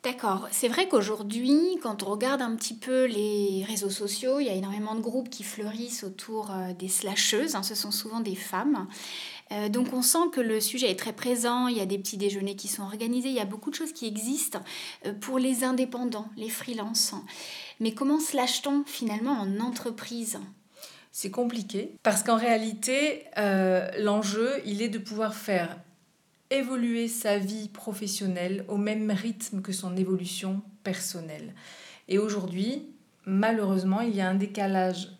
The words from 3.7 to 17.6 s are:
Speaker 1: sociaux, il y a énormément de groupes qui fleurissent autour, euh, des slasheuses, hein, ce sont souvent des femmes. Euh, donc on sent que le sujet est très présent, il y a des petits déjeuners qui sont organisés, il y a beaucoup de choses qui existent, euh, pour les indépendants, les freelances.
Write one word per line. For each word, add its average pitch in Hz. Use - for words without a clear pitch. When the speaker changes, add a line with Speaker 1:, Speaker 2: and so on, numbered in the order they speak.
Speaker 1:
sociaux, 233
il 262
y -
a 196
énormément 208
de 226
groupes 240
qui -
fleurissent 214
autour, 208
euh, 185
des 185
slasheuses, 214
hein, 196
ce 220
sont 208
souvent 220
des 202
femmes. 196
Euh, 208
donc 247
on 254
sent 339
que 262
le 220
sujet 240
est 185
très 220
présent, 247
il 240
y 202
a 190
des 190
petits 196
déjeuners 196
qui -
sont -
organisés, 233
il 262
y 233
a 208
beaucoup 214
de 294
choses 320
qui 233
existent, 214
euh, 202
pour 262
les 254
indépendants, 247
les 220
freelances. 226